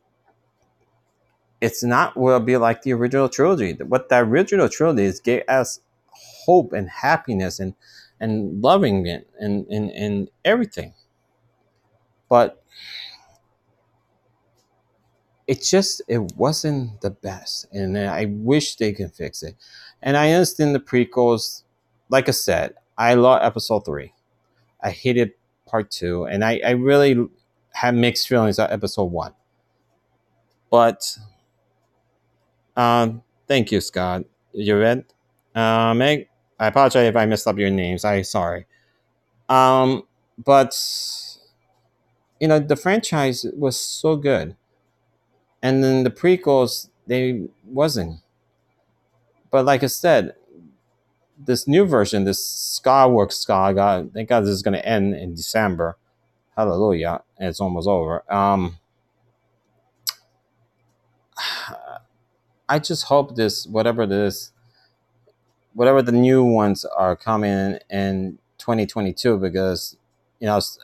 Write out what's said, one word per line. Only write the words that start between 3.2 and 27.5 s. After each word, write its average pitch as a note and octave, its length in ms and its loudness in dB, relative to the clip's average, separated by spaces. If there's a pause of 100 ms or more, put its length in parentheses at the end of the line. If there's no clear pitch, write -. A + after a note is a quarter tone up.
trilogy. C3+ 440 0
What A#2+ 360 -4
the B2+ 100 4
original D3 480 2
trilogy C#3+ 380 0
is F#2 160 -2
gave A#2+ 260 0
us C3 320 -2 (300)
hope - 640 0
and G2 160 -6
happiness G#2 680 -2
and, F#2+ 140 -8 (460)
and G#2+ 420 -4
loving A#2+ 460 2
it F2 220 -10 (100)
and, G2+ 280 -4
and, G#3 240 -6
and G3+ 380 -6 (140)
everything. G3+ 500 -2 (1300)
But A#2+ 340 2 (2750)
it - 160 -2
just, - 460 0
it A2 260 -4
wasn't C3+ 640 -4
the G2 120 -6
best, - 600 -12
and G2 260 -4
I G2 280 -4
wish A2 500 -2
they G#2+ 160 -2
can G2 180 -8
fix - 340 -12
it. D#2 120 -14 (460)
And C#3 160 0
I D3+ 140 4
understand D#3 440 2
the C3+ 40 -2
prequels. A#2+ 840 0 (460)
Like C3 180 2
I - 40 2
said, - 440 -2 (220)
I A#2+ 160 2
love B2 280 6
Episode G#2+ 440 -2
three. C#2+ 280 -10 (680)
I G2+ 100 -6
hated A#2+ 420 0 (320)
Part A2 240 -4
two, F2 360 -6
and G2 180 -2
I, A2+ 220 0
I B2 60 2
really C3 560 2 (480)